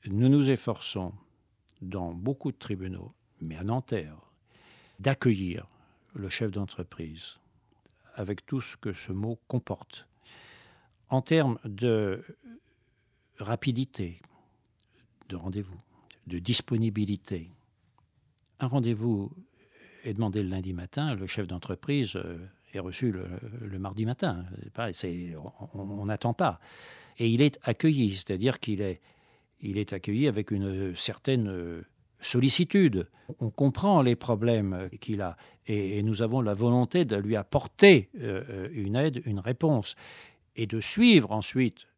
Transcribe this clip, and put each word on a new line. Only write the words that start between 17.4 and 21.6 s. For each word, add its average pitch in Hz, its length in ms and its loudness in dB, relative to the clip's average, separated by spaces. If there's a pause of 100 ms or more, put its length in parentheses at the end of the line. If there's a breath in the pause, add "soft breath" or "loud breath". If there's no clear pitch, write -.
un 131 80 -2
rendez-vous 117 640 0 (720 soft breath)
est 110 100 -6
demandé 104 280 0
le 95 60 -2
lundi 92 240 -4
matin, 120 420 -4
le 95 120 -8
chef 101 200 -4
d'entreprise, 98 680 -4